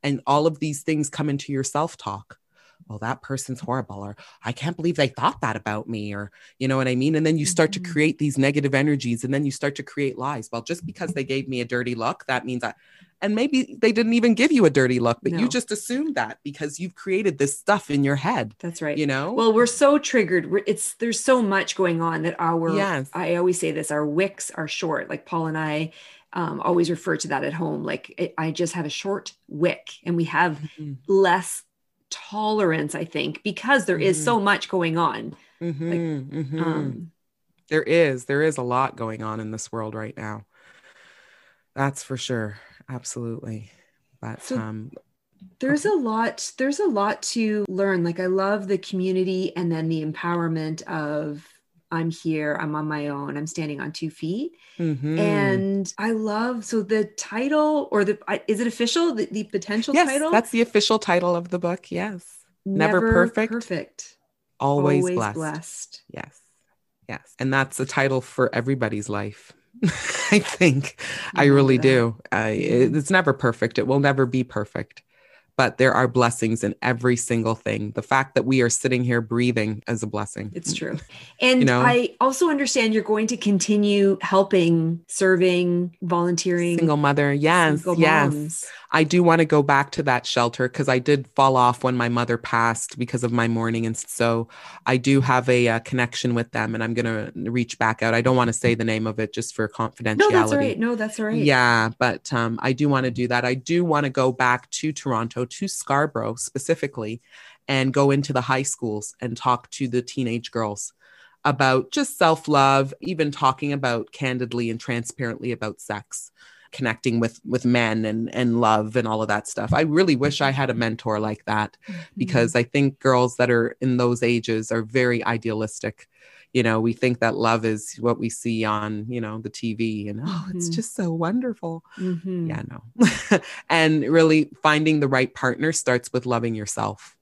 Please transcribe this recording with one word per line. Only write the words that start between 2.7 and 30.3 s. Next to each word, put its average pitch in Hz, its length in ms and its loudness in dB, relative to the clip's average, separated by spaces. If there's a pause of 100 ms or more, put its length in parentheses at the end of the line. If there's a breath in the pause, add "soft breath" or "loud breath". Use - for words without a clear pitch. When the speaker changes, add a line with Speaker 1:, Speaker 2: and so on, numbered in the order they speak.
Speaker 1:
"Well, 104 100 -12
that 120 240 -6
person's 131 380 -8
horrible," 117 440 -6
or, 104 100 -12 (300 loud breath)
"I 113 80 -4
can't 165 240 -6
believe 165 200 0
they 143 120 2
thought 131 320 -2
that 110 160 -2
about 107 320 -6
me," 104 260 -8
or, 104 160 -10 (280 soft breath)
you 131 100 -2
know 135 80 2
what 131 120 0
I 127 80 0
mean? 143 180 2
And 156 100 2
then 160 140 2
you 147 80 0
start 170 240 4
Speaker 2:
Mm-hmm. 185 140 -8
Speaker 1:
to 180 80 -10
create 151 260 2
these 147 180 0
negative 139 380 2
energies, 135 500 0
and 127 80 -2
then 143 140 0
you 135 60 -2
start 143 240 -4
to 135 60 -10
create 135 360 -4
lies. 127 340 -6
"Well, 117 80 -6
just 170 240 -10
because 175 300 -8
they 139 100 -4
gave 135 240 -4
me 123 140 -4
a - 20 -2
dirty 120 300 -4
look, 113 320 -4
that 127 180 -2
means 123 180 -4
I," 113 120 -6 (480 soft breath)
and 208 120 0
maybe 262 460 0
they 226 100 6
didn't 226 220 2
even 233 220 6
give 254 180 4
you 233 140 8
a 156 40 8
dirty 127 300 4
look, 117 220 2
but 147 100 0
you 170 100 0
Speaker 2:
No. 247 60 2
Speaker 1:
just 247 220 -2
assumed 262 460 -4
that 113 260 -4
because 143 360 -8
you've 180 160 -8
created 190 440 -2
this 139 200 0
stuff - 320 0
in 143 140 2
your 139 120 2
head, 135 420 -2
Speaker 2:
That's 170 240 -8
right. 151 160 -2
Speaker 1:
you 151 80 0
know? 143 260 -2
Speaker 2:
Well, 226 220 4
we're 240 120 6
so 285 320 4
triggered. 180 520 0
We're, 196 160 0
it's, - 280 -2
there's 233 260 -4
so 254 200 4
much 196 360 0
going 170 260 0
on 165 220 -2
that 165 140 -2
our, 165 380 0
Speaker 1:
Yes. 175 380 -2
Speaker 2:
I 170 220 -2
always 180 220 2
say 160 120 -2
this, 151 220 -6
our 151 120 0
wicks 180 460 -2
are 156 180 -8
short. - 400 -6
Like, - 160 -10
Paul 165 220 -4
and 156 100 -4
I, 156 360 -4 (420 loud breath)
um, 160 260 -4
always 170 300 2
refer 165 280 -4
to 160 100 -8
that 139 160 -2
at 147 100 -6
home. 156 300 -6
Like, - 280 -8 (260)
I, 160 100 -4
I - 20 -4
just 165 240 -4
have 175 100 -4
a 151 60 -6
short - 420 -8 (160)
wick, - 460 -4 (100)
and 170 120 -2
we 170 80 0
have 156 340 0